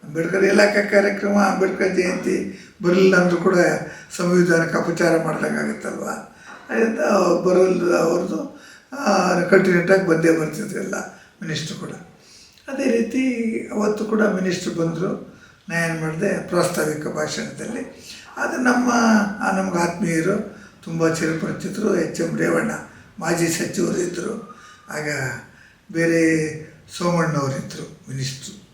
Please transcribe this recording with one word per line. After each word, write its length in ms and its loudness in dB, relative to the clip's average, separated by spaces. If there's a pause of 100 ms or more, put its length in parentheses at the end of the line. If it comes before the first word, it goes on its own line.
ಅಂಬೇಡ್ಕರ್ 400 0
ಇಲಾಖಾ 380 4
ಕಾರ್ಯಕ್ರಮ, 580 2
ಅಂಬೇಡ್ಕರ್ 560 2
ಜಯಂತಿ 720 -2 (140)
ಬರಲಿಲ್ಲ 340 6
ಅಂದರೂ 220 4
ಕೂಡ 180 2 (640)
ಸಂವಿಧಾನಕ್ಕೆ 600 2
ಅಪಚಾರ 460 2
ಮಾಡ್ದಂಗೆ 360 -2
ಆಗುತ್ತಲ್ವ? 500 -6 (600)
ಅದರಿಂದ 300 0 (460)
ಬರಲ್ಲ 520 4
ಅವ್ರದ್ದು, 640 -2 (380)
ಆ, 440 2
ಕಟ್ಟುನಿಟ್ಟಾಗಿ 680 4
ಬಂದೇ 300 4
ಬರ್ತಿದ್ರು 420 -6
ಎಲ್ಲ 160 -6 (460)
ಮಿನಿಸ್ಟ್ರು 380 -8
ಕೂಡ. 100 -10 (760)
ಅದೇ 160 -6
ರೀತಿ 680 0 (240)
ಅವತ್ತು 320 0
ಕೂಡ 160 0
ಮಿನಿಸ್ಟ್ರು 520 0
ಬಂದರು. 680 -4 (300)
ನಾ 160 -2
ಏನು 160 -4
ಮಾಡಿದೆ, 480 -4
ಪ್ರಾಸ್ತಾವಿಕ 580 -2
ಭಾಷಣದಲ್ಲಿ 960 -8 (340)
ಅದು 200 -4
ನಮ್ಮ, 340 2 (520)
ಆ, 140 0
ನಮ್ಗೆ 220 -2
ಆತ್ಮೀಯರು, 800 -2 (240)
ತುಂಬ 300 0
ಚಿರಪರಿಚಿತರು 840 -2
ಎಚ್ 260 -2
ಎಂ 160 -2
ರೇವಣ್ಣ, 340 0 (480)
ಮಾಜಿ 280 0
ಸಚಿವರು 500 -2
ಇದ್ದರು. 600 -6 (320)
ಆಗ 200 -6 (840)
ಬೇರೆ 300 2 (760)
ಸೋಮಣ್ಣವರಿದ್ದರು 1000 -2 (100)
ಮಿನಿಸ್ಟ್ರು 640 -10